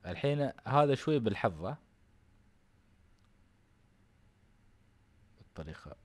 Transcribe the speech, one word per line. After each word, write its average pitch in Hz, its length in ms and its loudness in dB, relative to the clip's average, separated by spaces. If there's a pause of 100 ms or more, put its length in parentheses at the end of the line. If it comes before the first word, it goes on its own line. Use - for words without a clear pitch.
الحين 139 460 0 (140)
هذا 143 280 4
شوي 151 240 0
بالحظة 101 580 -2 (3500)
بالطريقة - 680 -14